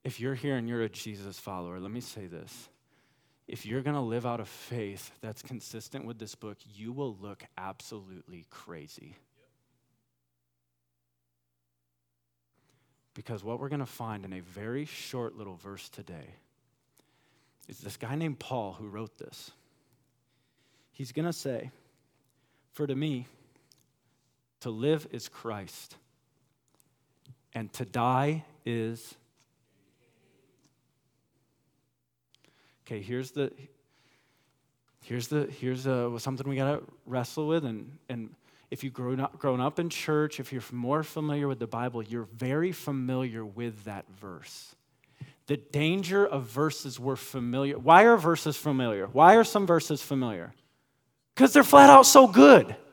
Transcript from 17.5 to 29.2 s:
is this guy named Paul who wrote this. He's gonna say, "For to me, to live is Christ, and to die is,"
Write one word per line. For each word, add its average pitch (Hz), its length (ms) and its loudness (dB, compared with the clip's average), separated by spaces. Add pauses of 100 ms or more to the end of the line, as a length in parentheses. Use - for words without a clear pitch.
is - 120 -20
this 101 180 -18
guy 120 160 -10
named 156 240 -8
Paul 110 340 -10
who 104 160 -18
wrote 107 300 -16
this. - 320 -20 (1400)
He's 127 200 -14
gonna 160 200 -6
say, 131 380 -10 (1000)
"For 151 140 -6
to 139 80 -4
me, 135 320 -6 (1300)
to 120 100 -12
live 147 400 -4
is 117 180 -14
Christ, - 680 -14 (1600)
and 107 180 -10
to - 120 -10
die 131 600 -2 (200)
is," 117 500 -8 (3750)